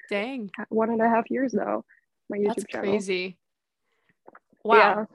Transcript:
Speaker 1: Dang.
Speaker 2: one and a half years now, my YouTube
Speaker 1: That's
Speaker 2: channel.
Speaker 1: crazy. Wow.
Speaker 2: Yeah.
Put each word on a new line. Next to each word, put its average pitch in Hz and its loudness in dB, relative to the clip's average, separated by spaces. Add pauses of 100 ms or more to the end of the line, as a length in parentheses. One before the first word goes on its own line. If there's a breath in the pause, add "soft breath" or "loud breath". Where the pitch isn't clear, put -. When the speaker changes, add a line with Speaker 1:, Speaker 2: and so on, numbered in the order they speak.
Speaker 1:
Dang. 214 -6 (180)
Speaker 2:
one 220 0
and 226 0
a 226 4
half 233 2
years 240 -2
now, 202 -2 (460 soft breath)
my 208 -8
YouTube 208 2
Speaker 1:
That's - -6
Speaker 2:
channel. 208 -6
Speaker 1:
crazy. 190 -4 (1300)
Wow. 220 6
Speaker 2:
Yeah. 208 6 (100)